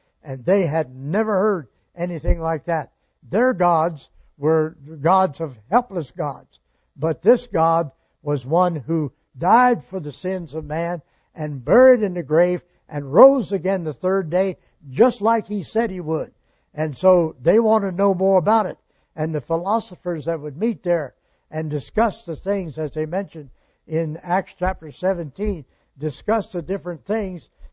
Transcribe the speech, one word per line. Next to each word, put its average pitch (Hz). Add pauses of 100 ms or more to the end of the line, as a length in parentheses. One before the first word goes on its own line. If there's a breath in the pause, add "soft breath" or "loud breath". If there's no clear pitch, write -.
(220)
And 135
they 185
had 143
never 175
heard 190 (260)
anything 170
like 160
that. 160 (360)
Their 233
gods 170 (280)
were 156 (240)
gods 170
of 135 (100)
helpless 190
gods. - (360)
But 151
this 240
God 165 (320)
was 147
one 170
who 147 (240)
died 208
for 190
the 147
sins 180
of 156
man 165 (320)
and 151
buried 240
in 185
the 175
grave 170 (260)
and 143
rose 247
again 185
the 160
third 185
day, 185 (320)
just 190
like 220
he 202
said 220
he 185
would. 151 (400)
And 151
so 180
they 180
want 220
to 196
know 190
more 190
about 202
it. 151 (380)
And 156
the 151
philosophers 175
that 165
would 143
meet 208
there 170 (360)
and 156
discuss -
the 165
things, 180
as 151
they 156
mentioned 160 (360)
in 160
Acts 180
chapter 180
seventeen, 180 (340)
discuss 170
the 175
different 165
things 196 (240)